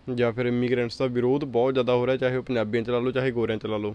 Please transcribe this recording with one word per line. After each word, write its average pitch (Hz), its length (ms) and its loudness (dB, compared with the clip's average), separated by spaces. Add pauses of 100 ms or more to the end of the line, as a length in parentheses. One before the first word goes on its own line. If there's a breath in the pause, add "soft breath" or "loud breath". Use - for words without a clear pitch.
(140)
ਜਾਂ 120 180 2
ਫਿਰ 120 140 -2
ਇਮੀਗ੍ਰੈਂਟਸ 120 520 0
ਦਾ 135 80 0
ਵਿਰੋਧ 123 380 2
ਬਹੁਤ 127 300 0
ਜ਼ਿਆਦਾ 123 200 2
ਹੋ 123 120 2
ਰਿਹਾ, 131 100 2
ਚਾਹੇ 127 200 0
ਉਹ 127 60 -2
ਪੰਜਾਬੀਆਂ 117 400 -2
'ਚ 117 80 -6
ਲਾ 123 80 0
ਲਓ, 123 120 0
ਚਾਹੇ 131 200 0
ਗੋਰਿਆਂ 113 280 -2
'ਚ 110 80 -8
ਲਾ 110 100 -2
ਲਓ। 104 180 -4